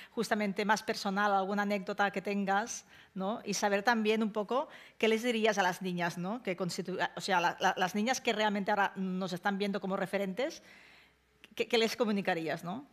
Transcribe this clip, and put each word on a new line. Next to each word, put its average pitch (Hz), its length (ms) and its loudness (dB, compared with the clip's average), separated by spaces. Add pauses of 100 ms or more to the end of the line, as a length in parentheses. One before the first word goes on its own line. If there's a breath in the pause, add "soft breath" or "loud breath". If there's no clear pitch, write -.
(100)
justamente 208 540 0
más 208 200 2
personal, 208 480 0
alguna 196 300 2
anécdota 202 500 0
que 190 100 -4
tengas, 202 640 0 (280 loud breath)
¿no? 196 300 -4
Y 202 100 -2
saber 202 280 2
también 220 400 4
un 220 80 0
poco 233 380 -2 (300 loud breath)
qué 226 100 4
les 220 160 2
dirías 220 340 2
a 196 60 4
las 180 180 0
niñas, 175 340 -2
¿no? 190 280 -6
Que 185 120 -2
constitu-, 180 400 -4 (200)
o - 40 -6
sea, 185 200 2
la, 170 180 0
la, 185 180 2
las 185 200 0
niñas 240 240 0
que 233 120 0
realmente 208 380 0
ahora 202 240 2
nos 185 380 -4
están 196 260 -2
viendo 202 220 -2
como 190 160 -2
referentes, 196 640 -4 (960 loud breath)
¿qué, 233 80 0
qué - 100 0
les 220 200 2
comunicarías, 180 640 0
no? 214 300 -8